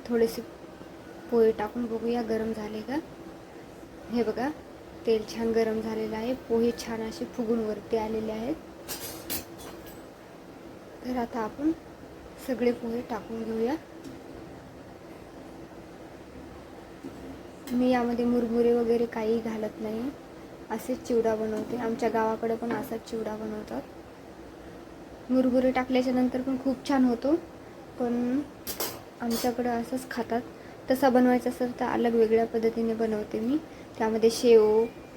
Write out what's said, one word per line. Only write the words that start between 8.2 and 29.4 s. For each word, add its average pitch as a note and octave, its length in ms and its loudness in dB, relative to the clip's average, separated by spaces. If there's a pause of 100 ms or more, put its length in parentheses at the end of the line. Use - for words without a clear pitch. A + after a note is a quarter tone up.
आहेत. A3+ 240 -2 (2500)
तर B3 100 -2
आता A#3 240 -2
आपण C#4 320 0 (760)
सगळे A#3+ 240 2
पोहे A#3+ 300 -4
टाकून A3+ 420 -6
घेऊया. A3+ 320 0 (4000)
मी B3 200 6
यामध्ये A#3+ 340 2
मुरमुरे A#3+ 480 4
वगैरे A#3 320 4
काही A3+ 340 0
घालत A3 420 -4
नाही, A3 200 -4 (680)
असेच A#3+ 380 -4
चिवडा A3+ 280 4
बनवते. A3 420 -2
आमच्या A3+ 320 0
गावाकडे A3 460 2
पण A#3 160 -2
असाच A3 380 -4
चिवडा G#3+ 260 -4
बनवतात. G#3+ 460 -6 (1500)
मुरमुरे B3+ 400 6
टाकल्याच्या B3+ 420 2
नंतर B3+ 280 2
पण C4 220 0
खूप C4 240 -2
छान C4 180 6
होतो, B3+ 300 4 (640)
पण A#3+ 420 2 (800)
आमच्याकडं A#3+ 480 0